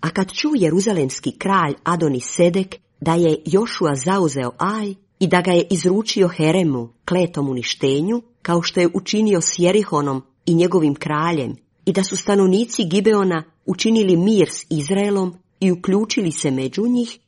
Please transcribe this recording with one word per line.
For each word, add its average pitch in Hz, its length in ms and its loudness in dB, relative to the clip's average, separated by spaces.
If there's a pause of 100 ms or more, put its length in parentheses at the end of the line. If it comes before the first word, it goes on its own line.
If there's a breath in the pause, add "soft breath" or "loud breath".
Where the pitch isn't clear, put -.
A 160 80 -4
kad 190 240 -2
ču - 220 -4
jeruzalemski 170 760 0
kralj 180 420 0 (100)
Adoni 160 360 0
Sedek 180 560 0 (260)
da 165 120 0
je 165 320 2
Jošua 180 500 0
zauzeo 139 600 -2
Aj 208 360 -4 (260)
i 185 80 2
da 180 140 2
ga 180 100 0
je 175 180 4
izručio 190 580 0
Heremu, 156 640 0 (200)
kletom 175 400 0
uništenju, 143 720 -2 (200)
kao 170 200 0
što - 180 -4
je 175 140 4
učinio 202 480 0
s - 160 -2
Jerihonom 165 640 0 (240)
i 175 80 2
njegovim 165 420 2
kraljem, 151 600 -4 (300)
i 190 80 0
da 190 100 0
su 190 140 -6
stanovnici 202 680 2
Gibeona 190 580 2 (220)
učinili 196 520 2
mir 190 320 4
s - 200 -14
Izraelom 190 640 -2 (260)
i 190 120 2
uključili 190 600 -2
se 143 200 -2
među 131 360 -2
njih 240 400 -2